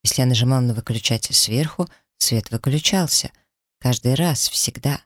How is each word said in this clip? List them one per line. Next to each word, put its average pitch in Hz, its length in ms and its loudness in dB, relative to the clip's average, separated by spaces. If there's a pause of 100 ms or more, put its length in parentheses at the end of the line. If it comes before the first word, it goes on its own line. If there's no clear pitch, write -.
Если - 160 0
я 127 60 4
нажимал 123 340 4
на 120 140 0
выключатель 113 580 -4
сверху, 156 560 0 (300)
свет - 320 0
выключался. 151 800 0 (480)
Каждый 123 340 0
раз, 160 360 0
всегда. - 560 -2